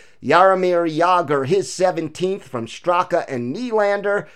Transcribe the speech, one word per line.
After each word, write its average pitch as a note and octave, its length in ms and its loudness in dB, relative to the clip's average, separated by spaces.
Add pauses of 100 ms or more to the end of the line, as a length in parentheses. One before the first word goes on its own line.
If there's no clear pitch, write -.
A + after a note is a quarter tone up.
(240)
Jaromir F3+ 640 4
Jagr, D#3 560 2
his F3+ 260 0
seventeenth F3+ 760 -2
from A#2 180 -8
Straka E3+ 600 -2
and B2 280 -6
Nylander, G3+ 800 -2